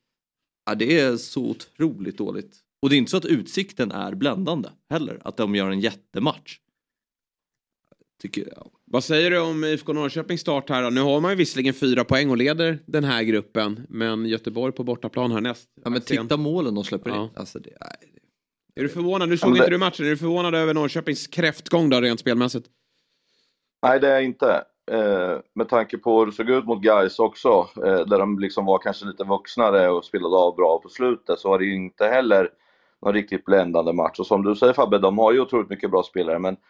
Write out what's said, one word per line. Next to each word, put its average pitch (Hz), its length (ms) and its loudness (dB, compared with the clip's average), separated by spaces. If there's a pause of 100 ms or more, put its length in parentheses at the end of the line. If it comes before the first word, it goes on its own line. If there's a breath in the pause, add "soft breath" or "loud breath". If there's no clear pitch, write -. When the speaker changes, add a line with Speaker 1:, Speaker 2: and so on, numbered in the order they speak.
(640)
Speaker 1:
ja, 107 100 -4
det 131 240 2
är 127 180 2
så - 280 -8
otroligt 113 720 -6
dåligt. 98 380 -8 (260)
Och 135 80 0
det 143 60 4
är - 20 6
inte 120 140 0
så 185 60 0
att - 80 -2
utsikten 131 640 -4
är 98 240 -8
bländande 143 540 -4 (200)
heller, 151 340 -6
att - 140 -10
de 101 180 -2
gör 95 140 -2
en 98 100 -4
jättematch. - 760 -6 (1600)
Tycker - 340 -10
jag. - 120 -20 (180)
Speaker 2:
Vad 123 180 -2
säger 165 280 2
du 175 80 2
om 165 240 -2
I 156 100 -2
F 147 120 -4
K 156 80 -4
Norrköpings 156 480 -6
start 143 280 -2
här 127 140 0
då? 120 60 -2
Nu 127 120 0
har 143 180 2
man 180 120 0
ju 196 60 -2
visserligen 135 360 0
fyra 127 300 0
poäng 139 260 0
och 123 80 2
leder 156 480 0
den 151 180 -2
här 120 200 0
gruppen, 107 680 -2
men 113 360 -4
Göteborg 113 480 -4
på 131 100 -8
bortaplan 120 480 -4
här 110 100 -2
näst. 117 280 -8 (140)
Speaker 1:
Ja, 120 60 -6
men 123 80 -2
Speaker 2:
Axén. 120 260 -2
Speaker 1:
titta 135 140 -2
målen 151 380 -2
de 101 80 -4
släpper 101 260 -8
Speaker 2:
Ja. 104 140 -4
Speaker 1:
in. 113 120 -8
Alltså, - 240 -14
det, - 100 -20 (120)
nej, - 80 -16 (880)
det - 60 -12
Speaker 2:
Är - 20 -2
du 143 60 -2
förvånad? 175 400 -2
Nu 175 80 2
såg - 120 2
Speaker 3:
Men 123 80 6
det - 60 6
Speaker 2:
inte - 80 6
du 180 60 2
matchen. 175 280 -2
Är 147 40 0
du 151 80 0
förvånad 170 380 -2
över 160 180 2
Norrköpings 151 540 -4
kräftgång 165 600 0
då, 123 120 4
rent 120 180 0
spelmässigt? 120 480 -2 (1160)
Speaker 3:
Nej, 131 160 6
det 139 80 4
är 135 60 6
jag 135 100 4
inte. 120 400 0 (280)
Eh, 98 460 0 (180)
med 110 140 -2
tanke 113 280 0
på 113 220 4
hur 110 60 6
det 104 60 -8
såg 113 180 -4
ut 127 160 2
mot 113 160 -2
gais 101 380 4
också, 107 580 2
eh, - 60 -6 (220)
där 101 140 2
de 101 200 0
liksom 98 260 -4
var 95 120 2
kanske 101 280 -6
lite 98 180 -10
vuxnare 98 640 2
och 87 160 0
spelade 90 300 -2
av 87 200 4
bra 82 280 2
på - 60 -20
slutet, 120 500 -2
så 98 100 -4
var 95 100 4
det 95 60 0
ju 98 100 -2
inte 92 300 -4
heller 110 440 4 (520)
någon 101 120 -2
riktigt 98 320 -4
bländande 85 480 2
match. 82 260 -2
Och 92 80 -6
som 98 160 2
du 104 120 0
säger, 123 180 4
Fabbe, 104 260 2
de 95 180 2
har 110 160 4
ju 131 60 4
otroligt 120 300 -2
mycket 95 220 -4
bra 90 120 2
spelare, 85 360 -4
men 95 180 -4 (120)